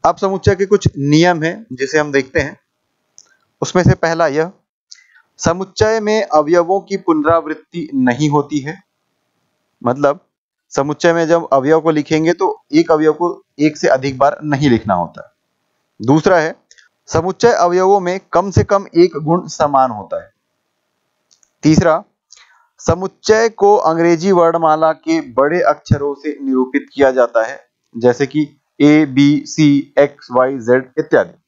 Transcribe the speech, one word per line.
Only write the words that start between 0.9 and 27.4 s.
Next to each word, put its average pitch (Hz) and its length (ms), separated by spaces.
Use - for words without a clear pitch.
नियम 156 440
हैं 196 300
जिसे 135 260
हम 147 140
देखते 139 280
हैं। 147 200
उसमें 180 200
से 139 120
पहला 165 320
यह, 156 260
समुच्चय 190 640
में 214 220
अवयवों 170 580
की 196 160
पुनरावृत्ति 160 960
नहीं 131 360
होती 147 280
है। 156 240
मतलब 139 360
समुच्चय 147 420
में 165 140
जब 170 260
अवयव 143 280
को 160 100
लिखेंगे 156 420
तो 214 400
एक 160 200
अवयव 156 200
को 170 320
एक 151 180
से 175 120
अधिक 131 300
बार 143 260
नहीं 147 260
लिखना 107 240
होता। - 400
दूसरा 160 360
है 160 180
समुच्चय 185 460
अवयवों 185 480
में 180 200
कम 185 180
से 208 140
कम 202 220
एक 175 160
गुण 165 260
समान 139 420
होता 95 320
है। - 80
तीसरा, 160 420
समुच्चय 190 720
को 208 280
अंग्रेजी 170 560
वर्णमाला 165 600
के 160 280
बड़े 143 420
अक्षरों 143 520
से 143 300
निरूपित 131 500
किया 135 160
जाता 117 360